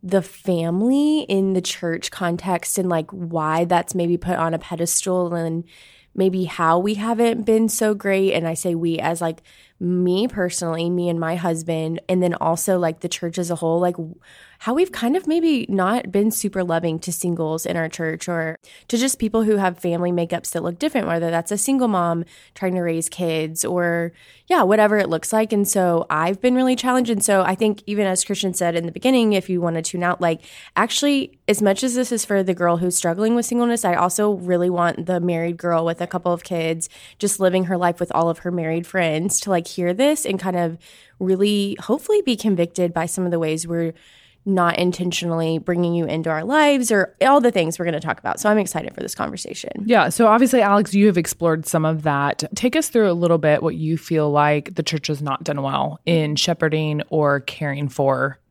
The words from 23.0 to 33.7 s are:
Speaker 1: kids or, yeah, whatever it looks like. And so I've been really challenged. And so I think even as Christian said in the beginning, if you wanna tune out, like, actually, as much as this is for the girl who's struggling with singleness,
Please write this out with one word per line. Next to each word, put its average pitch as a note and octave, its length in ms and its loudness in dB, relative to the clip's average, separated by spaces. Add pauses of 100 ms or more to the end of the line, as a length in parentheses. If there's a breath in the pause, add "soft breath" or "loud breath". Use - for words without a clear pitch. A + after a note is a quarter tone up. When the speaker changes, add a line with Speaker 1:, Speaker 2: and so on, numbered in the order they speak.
Speaker 1:
kids D#3+ 560 -4
or, E3+ 480 0 (360 soft breath)
yeah, E4+ 160 4
whatever G#3+ 340 4
it G3 120 2
looks D#3+ 220 -2
like. A3 220 0
And G3+ 140 2
so F3 420 2
I've E3+ 320 0
been B3+ 140 4
really B3+ 200 2
challenged. B3 360 0
And G3+ 120 0
so G3 200 4
I F3+ 100 0
think G#3 320 0
even G#3 220 0
as F#3 180 0
Christian F#3+ 300 -2
said E3+ 200 0
in E3+ 120 -2
the E3 40 -6
beginning, A#3+ 420 2
if F#3 140 0
you F3+ 140 0
wanna E3 220 -2
tune F3 180 -4
out, F3 200 0
like, E3 200 0 (340 loud breath)
actually, C#4 600 0 (100)
as G#3 140 2
much G3 220 2
as B3+ 100 0
this B3 180 0
is A3+ 140 -2
for G3 160 2
the F#3 140 0
girl F3 220 2
who's F3+ 200 0
struggling G3+ 380 2
with A#3 100 0
singleness, A#3+ 400 0